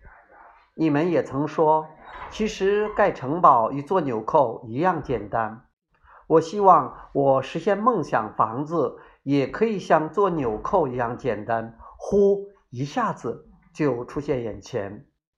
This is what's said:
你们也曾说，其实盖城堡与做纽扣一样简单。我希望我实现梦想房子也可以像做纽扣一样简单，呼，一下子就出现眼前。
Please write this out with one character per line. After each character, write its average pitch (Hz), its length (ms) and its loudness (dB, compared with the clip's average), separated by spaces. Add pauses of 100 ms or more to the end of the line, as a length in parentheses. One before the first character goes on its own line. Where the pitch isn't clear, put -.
(760)
你 160 140 2
们 151 200 2
也 147 140 2
曾 139 240 -4
说， 156 400 2 (440)
其 214 160 -4
实 208 420 0
盖 208 240 2
城 139 260 -4
堡 127 320 2
与 139 100 -6
做 185 200 -2
纽 123 200 -4
扣 123 460 -2
一 110 60 -12
样 160 280 -2
简 107 280 -6
单。 113 380 -6 (600)
我 160 140 6
希 208 180 -4
望 160 540 4
我 139 280 4
实 - 180 -6
现 196 180 2
梦 214 260 0
想 110 300 -2
房 117 320 0
子 151 320 -2 (260)
也 139 240 2
可 - 160 -2
以 220 160 0
像 156 300 2
做 196 200 2
纽 131 280 -2
扣 156 320 0
一 123 80 -6
样 120 200 -4
简 107 280 -4
单， 113 320 -4 (200)
呼， 202 520 2 (200)
一 123 140 -8
下 196 300 -2
子 - 340 -10 (260)
就 127 300 0
出 120 160 -10
现 131 240 -4
眼 101 160 -8
前。 101 460 -8 (320)